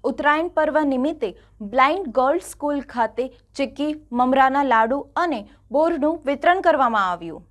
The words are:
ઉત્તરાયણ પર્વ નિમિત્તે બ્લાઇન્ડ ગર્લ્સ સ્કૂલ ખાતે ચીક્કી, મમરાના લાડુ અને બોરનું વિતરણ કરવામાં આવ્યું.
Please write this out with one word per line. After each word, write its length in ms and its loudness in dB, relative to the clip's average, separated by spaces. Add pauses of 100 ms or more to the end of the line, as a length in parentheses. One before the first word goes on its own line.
ઉત્તરાયણ 440 0
પર્વ 360 2
નિમિત્તે 520 -2 (260)
બ્લાઇન્ડ 460 0
ગર્લ્સ 340 0 (100)
સ્કૂલ 300 -4
ખાતે 460 -4
ચીક્કી, 680 -6 (160)
મમરાના 520 2
લાડુ 520 2
અને 320 -2 (240)
બોરનું 540 0
વિતરણ 360 2
કરવામાં 500 2
આવ્યું. 400 -10